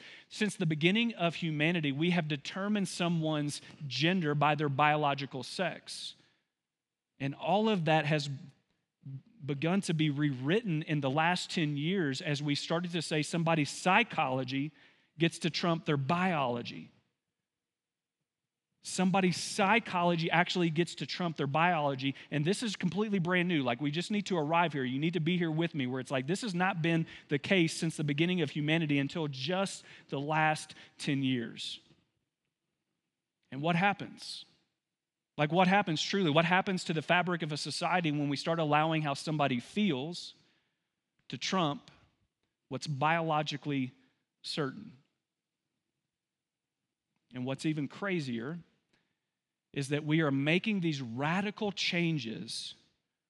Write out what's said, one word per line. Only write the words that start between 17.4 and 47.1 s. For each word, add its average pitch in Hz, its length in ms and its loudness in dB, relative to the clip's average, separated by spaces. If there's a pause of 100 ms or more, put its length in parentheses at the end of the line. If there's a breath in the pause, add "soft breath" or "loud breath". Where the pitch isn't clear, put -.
Somebody's 185 540 2
psychology 175 920 2
actually 170 400 2
gets 165 240 0
to 156 100 -8
trump 170 320 -4
their 147 80 -2
biology. 143 680 2 (160 loud breath)
And 147 120 0
this 196 200 0
is 208 120 -4
completely 202 440 0
brand 180 280 2
new. 165 140 2
Like, 123 180 0
we 147 120 0
just 175 180 -4
need 208 160 -2
to 190 140 0
arrive 160 340 2
here. 139 100 -2
You 127 140 -2
need 160 160 0
to 185 60 -2
be 170 180 2
here 170 140 0
with 160 240 -2
me, 135 100 -2
where 127 140 -4
it's 123 100 -8
like, 131 160 -2
this 170 160 -2
has 208 140 -4
not 180 260 0
been 165 240 2 (240 loud breath)
the 147 80 0
case 175 380 2
since 165 200 -4
the 160 80 -4
beginning 165 380 0
of 143 80 0
humanity 151 480 0
until 143 300 -2
just 160 560 -4 (260 loud breath)
the 143 100 -4
last 156 540 0 (240 loud breath)
ten 139 240 0
years. 113 580 -2 (1700)
And 135 100 -8
what 170 140 2
happens? - 720 -2 (920)
Like, 147 140 0
what 180 160 6
happens 196 340 4
truly? 196 300 2
What 160 140 6
happens 185 400 2
to 180 80 -2
the 156 100 -2
fabric 175 400 2
of 156 80 -6
a 151 60 -4
society 165 520 0
when 147 200 0
we 143 60 -2
start 165 220 -2
allowing 156 460 2
how 143 100 -2
somebody 143 460 0
feels 165 720 -2 (960)
to 131 80 -8
trump 160 540 0 (800)
what's 131 180 -8
biologically 151 1040 0 (500 soft breath)
certain? - 520 -6 (2500)